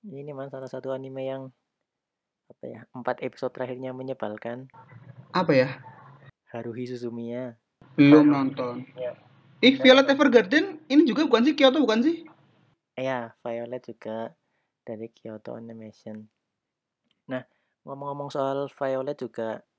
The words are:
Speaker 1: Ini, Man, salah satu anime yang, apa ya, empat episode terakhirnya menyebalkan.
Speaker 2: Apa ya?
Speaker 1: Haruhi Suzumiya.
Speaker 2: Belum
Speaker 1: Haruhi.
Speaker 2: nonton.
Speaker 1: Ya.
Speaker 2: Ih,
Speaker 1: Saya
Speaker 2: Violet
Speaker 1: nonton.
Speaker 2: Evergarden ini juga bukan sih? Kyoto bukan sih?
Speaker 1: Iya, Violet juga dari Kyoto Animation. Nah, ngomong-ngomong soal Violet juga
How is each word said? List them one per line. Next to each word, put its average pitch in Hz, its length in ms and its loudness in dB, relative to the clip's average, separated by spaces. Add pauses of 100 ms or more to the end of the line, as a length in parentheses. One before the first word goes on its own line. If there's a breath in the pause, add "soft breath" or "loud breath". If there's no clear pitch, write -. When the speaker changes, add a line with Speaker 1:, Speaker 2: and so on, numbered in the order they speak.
Speaker 1:
Ini, 143 300 -16
Man, 135 160 -12
salah 135 180 -14
satu 131 240 -10
anime 135 320 -8
yang, 135 200 -8 (1080)
apa - 160 -20
ya, 117 140 -14 (100)
empat 123 320 -8
episode 127 300 -8
terakhirnya 127 400 -8
menyebalkan. 127 800 -10 (580)
Speaker 2:
Apa 180 240 0
ya? 131 160 4 (800)
Speaker 1:
Haruhi 120 380 -10
Suzumiya. 120 680 -10 (400)
Speaker 2:
Belum 147 320 8
Speaker 1:
Haruhi. 147 60 6
Speaker 2:
nonton. 135 420 -4 (220)
Speaker 1:
Ya. 123 160 -8 (480)
Speaker 2:
Ih, 262 160 6
Speaker 1:
Saya 262 160 8
Speaker 2:
Violet 269 160 6
Speaker 1:
nonton. 277 100 4
Speaker 2:
Evergarden 247 460 4 (240)
ini 285 160 6
juga 269 240 0
bukan 233 180 4
sih? 302 80 0
Kyoto 269 240 4
bukan 226 240 2
sih? 330 220 -2 (720)
Speaker 1:
Iya, 127 420 -6
Violet 120 460 -10
juga 113 480 -10 (480)
dari 113 320 -14
Kyoto 110 400 -16
Animation. 110 720 -16 (1040)
Nah, 127 160 -10 (400)
ngomong-ngomong 139 480 -12
soal 139 400 -4
Violet 135 420 -4
juga 113 460 -8 (180)